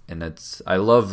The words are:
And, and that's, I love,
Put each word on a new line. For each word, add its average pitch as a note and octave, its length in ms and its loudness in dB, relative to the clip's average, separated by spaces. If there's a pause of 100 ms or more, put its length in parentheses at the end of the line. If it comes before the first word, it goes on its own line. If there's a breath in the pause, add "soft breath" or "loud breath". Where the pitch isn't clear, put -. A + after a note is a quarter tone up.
And, E2 140 -12
and - 0 -
that's, - 460 -12
I F#2 100 0
love, G#2+ 360 4